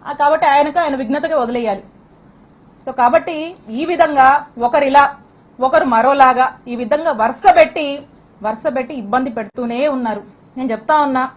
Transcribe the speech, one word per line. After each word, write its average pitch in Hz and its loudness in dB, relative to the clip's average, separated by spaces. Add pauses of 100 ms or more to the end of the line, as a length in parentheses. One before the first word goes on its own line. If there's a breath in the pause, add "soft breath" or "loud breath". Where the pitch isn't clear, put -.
ఆ, 285 -12
కాబట్టి 311 2
ఆయనకు 294 2
ఆయన 294 -2
విఘ్నతగా 294 -4
వదిలేయాలి. 226 -4 (1000)
So 269 -10 (100)
కాబట్టి 320 2 (440)
ఈ 285 -4
విధంగా 294 4 (380)
ఒకరిలా 285 4 (560)
ఒకరు 302 0
మరోలాగా 254 4 (240)
ఈ 240 -8
విధంగా 302 -2
వరుస 240 -4 (140)
పెట్టి, 311 2 (600)
వరుస 220 -6 (120)
పెట్టి 254 -8
ఇబ్బంది 247 -4
పెడుతూనే 233 -8 (180)
ఉన్నారు. 220 -6 (340)
నేను 254 -6
చెప్తా 220 -2 (120)
ఉన్నా 262 -2 (140)